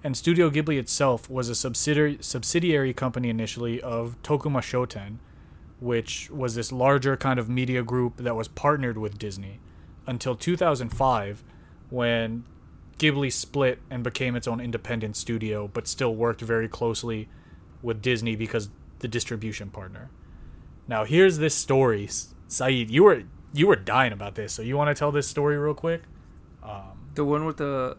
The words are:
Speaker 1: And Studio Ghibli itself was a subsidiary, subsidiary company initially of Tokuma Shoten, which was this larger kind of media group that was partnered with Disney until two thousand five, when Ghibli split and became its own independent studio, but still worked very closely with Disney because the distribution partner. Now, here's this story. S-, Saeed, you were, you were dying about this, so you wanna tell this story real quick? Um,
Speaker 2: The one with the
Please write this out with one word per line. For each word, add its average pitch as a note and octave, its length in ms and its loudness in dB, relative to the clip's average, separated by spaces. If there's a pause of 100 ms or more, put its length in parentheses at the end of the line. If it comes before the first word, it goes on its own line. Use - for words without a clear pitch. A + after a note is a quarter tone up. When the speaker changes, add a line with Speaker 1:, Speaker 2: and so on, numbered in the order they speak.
Speaker 1:
And C3+ 140 -2
Studio E3+ 320 4
Ghibli D3+ 300 0
itself B2 500 0
was B2+ 200 -2
a A#2 60 -4
subsidiary, D3 680 2
subsidiary C#3+ 720 0
company B2 360 -2
initially A2+ 520 -4
of A#2 420 -6
Tokuma C#3+ 380 0
Shoten, A2+ 560 -4 (640)
which A#2+ 520 -4
was B2+ 240 -4
this A#2 160 -4
larger C3+ 440 4
kind C3 240 0
of A2+ 100 -4
media B2+ 340 0
group B2 340 -2
that A#2+ 180 -2
was A2+ 120 -4
partnered C#3 500 0
with G#2 220 -6
Disney G2 400 -10 (480)
until B2 280 -2
two E3+ 220 0
thousand C#3 320 2
five, G#2+ 540 0 (480)
when A#2 520 0 (540)
Ghibli C#3+ 340 2
split C3 480 0 (120)
and B2 120 -6
became B2 320 -4
its A#2+ 120 -4
own A#2 120 -2
independent A2+ 560 -6
studio, G#2+ 520 -4
but A2+ 200 -6
still A#2 280 -2
worked A#2 260 0
very A2+ 260 0
closely A2+ 640 -4 (540)
with A2+ 180 -4
Disney A2+ 340 0
because G#2+ 340 -4 (300)
the B2+ 80 -6
distribution G#2+ 640 -6
partner. G2+ 400 -14 (800)
Now, A2 160 0
here's E3 360 6
this D#3 160 2
story. B2 500 4
S-, - 280 -8 (140)
Saeed, B2+ 440 0
you D3 120 8
were, D3+ 200 10 (300)
you D3+ 140 6
were F3+ 80 10
dying A2+ 380 2
about G2+ 220 -8
this, G#2 180 -6
so A2+ 100 -8
you B2+ 140 -2
wanna D3 180 2
tell D3 160 0
this C#3+ 160 0
story D3 300 0
real D3 160 0
quick? E3 300 -4 (600)
Um, G#2 520 -14
Speaker 2:
The D3 100 2
one D3 200 2
with D#3 120 -4
the C#3 420 -4